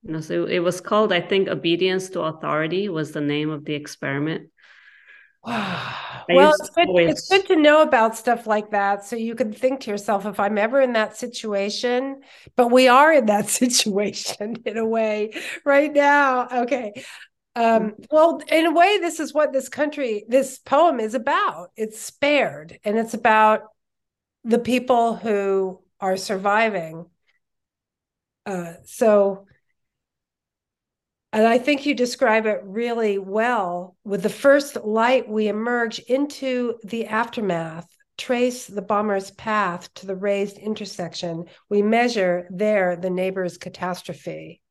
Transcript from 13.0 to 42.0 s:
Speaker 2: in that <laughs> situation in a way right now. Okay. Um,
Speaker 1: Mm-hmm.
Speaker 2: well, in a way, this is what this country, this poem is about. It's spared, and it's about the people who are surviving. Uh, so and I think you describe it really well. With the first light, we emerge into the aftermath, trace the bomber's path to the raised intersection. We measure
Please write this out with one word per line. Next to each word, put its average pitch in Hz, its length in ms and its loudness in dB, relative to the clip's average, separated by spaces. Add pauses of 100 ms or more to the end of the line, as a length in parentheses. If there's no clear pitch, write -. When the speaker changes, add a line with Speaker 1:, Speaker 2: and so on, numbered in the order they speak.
Speaker 2:
in 277 140 4
that 208 240 2
<laughs> - 120 0
situation 208 920 -2 (100)
in 214 120 -6
a 226 80 -2
way 220 480 -2 (320)
right 285 260 4
now. 285 560 4 (160)
Okay. 240 300 -4 (640)
Um, 226 360 2
Speaker 1:
Mm-hmm. - 180 -20
Speaker 2:
well, 311 400 6
in 320 160 4
a 339 60 4
way, 359 280 4
this 339 200 -4
is 302 140 -4
what 285 180 2
this 262 160 -4
country, 269 640 -4
this 262 300 0
poem 285 420 2
is 220 120 -4
about. 254 600 -2
It's 220 240 -8
spared, 185 840 -2
and 208 120 0
it's 226 160 -2
about 214 500 4 (800)
the 233 140 2
people 233 560 2
who 196 680 -2 (180)
are 190 160 -2
surviving. 190 880 -2 (1400)
Uh, 175 300 -8 (100)
so 202 600 2 (1900)
and 220 140 4
I 233 100 4
think 285 300 0
you 277 80 0
describe 226 500 0
it 202 180 -2
really 220 540 -2
well. 190 840 -4
With 196 180 -4
the 208 80 0
first 277 460 2 (100)
light, 233 420 0
we 214 200 -2
emerge 226 500 -4
into 254 840 -4
the 220 240 -8
aftermath, 185 800 -4 (320)
trace 247 480 -2
the 196 160 -8
bomber's 208 480 -2
path 202 640 -4
to - 100 -18
the 190 100 -6
raised 202 440 -2
intersection. 175 840 -8 (240)
We 208 120 2
measure 208 720 2